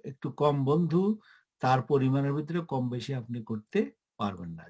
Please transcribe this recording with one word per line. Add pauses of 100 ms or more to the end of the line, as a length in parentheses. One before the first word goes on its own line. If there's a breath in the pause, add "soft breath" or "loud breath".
একটু
কম
বন্ধু, (400 soft breath)
তার
পরিমাণের
ভিতরে
কম
বেশি
আপনি
করতে (260)
পারবেন
না।